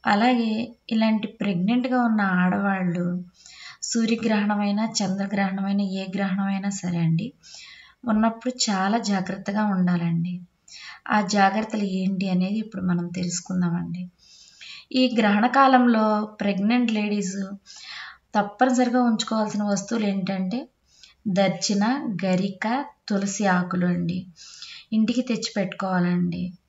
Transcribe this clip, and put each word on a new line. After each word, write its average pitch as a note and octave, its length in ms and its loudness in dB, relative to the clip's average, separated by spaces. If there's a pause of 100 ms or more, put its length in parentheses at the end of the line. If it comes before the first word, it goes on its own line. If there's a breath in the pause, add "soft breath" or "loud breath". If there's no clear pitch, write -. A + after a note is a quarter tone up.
(120)
అలాగే A#3 360 4 (460)
ఇలాంటి A3 320 2 (140)
ప్రెగ్నెంట్గా A#3 580 0 (100)
ఉన్న G#3+ 120 2 (220)
ఆడవాళ్ళు F#3 640 0 (840 loud breath)
సూర్యగ్రహణమైనా, G#3+ 960 0 (140)
చంద్రగ్రహణమైనా, G3 880 -2 (160)
ఏ - 20 -6 (140)
గ్రహణమైనా G3 540 -2 (100)
సరే F3 260 -2
అండి, E3 200 0 (880 loud breath)
ఉన్నప్పుడు A3+ 400 0 (140)
చాలా G3 320 0 (120)
జాగ్రత్తగా G3 540 -2 (100)
ఉండాలండి. F3 600 2 (840 loud breath)
ఆ - 20 4 (180)
జాగ్రత్తలు G3+ 500 2 (160)
ఏంటి F#3+ 320 0
అనేది F#3+ 300 0
ఇప్పుడు F#3+ 260 -8
మనం F3 160 0 (120)
తెలుసుకుందామండి. F3 840 -2 (1000 loud breath)
ఈ B3+ 40 6 (140)
గ్రహణ G#3 280 4 (120)
కాలంలో B3 480 6 (340)
ప్రెగ్నెంట్ G#3 580 2
లేడీస్ G#3 380 -2 (1000 loud breath)
తప్పనిసరిగా B3 720 2
ఉంచుకోవాల్సిన G#3+ 640 0
వస్తువులు G#3 400 0
ఏంటంటే F#3+ 480 -2 (800 soft breath)
దర్చిన, G3 440 2 (400)
గరిక, F#3+ 420 0 (440)
తులసి G3 360 0 (120)
ఆకులు F3+ 360 0
అండి. F3 240 -2 (800 loud breath)
ఇంటికి A3+ 320 2
తెచ్చి - 280 -2
పెట్టుకోవాలండి. F3+ 840 0 (260)